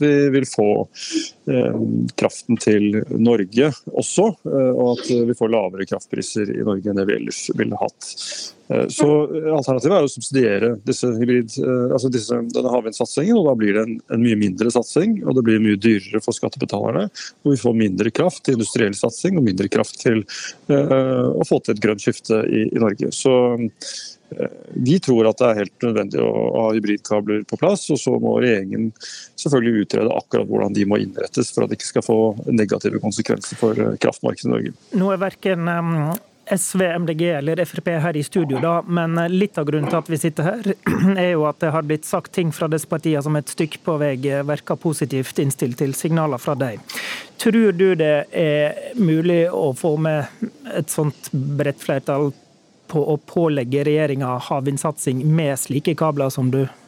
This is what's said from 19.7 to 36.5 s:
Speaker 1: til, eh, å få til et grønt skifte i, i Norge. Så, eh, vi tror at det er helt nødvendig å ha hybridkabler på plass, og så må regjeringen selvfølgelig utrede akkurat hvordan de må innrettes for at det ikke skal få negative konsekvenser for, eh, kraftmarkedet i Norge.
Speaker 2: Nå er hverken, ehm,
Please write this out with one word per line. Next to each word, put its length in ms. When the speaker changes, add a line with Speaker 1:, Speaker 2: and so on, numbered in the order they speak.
Speaker 1:
til, 240
eh, 640
å 100
få 160
til 140
et 80
grønt 180
skifte 460
i, 240
i 80
Norge. 320
Så, 480
eh, 880
vi 300
tror 260
at 80
det 140
er 80
helt 240
nødvendig 400
å 80
ha 160
hybridkabler 760
på 140
plass, 320
og 80
så 240
må 160
regjeringen 540
selvfølgelig 500
utrede 300
akkurat 320
hvordan 260
de 120
må 120
innrettes 560
for 100
at 60
det 80
ikke 140
skal 160
få 120
negative 560
konsekvenser 560
for, 140
eh, 240
kraftmarkedet 500
i 80
Norge. 180
Speaker 2:
Nå 180
er 40
hverken, 500
ehm, 520